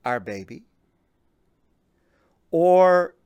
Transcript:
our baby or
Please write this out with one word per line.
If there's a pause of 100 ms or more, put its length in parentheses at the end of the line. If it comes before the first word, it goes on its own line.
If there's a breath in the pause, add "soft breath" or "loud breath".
our
baby (1900)
or (100)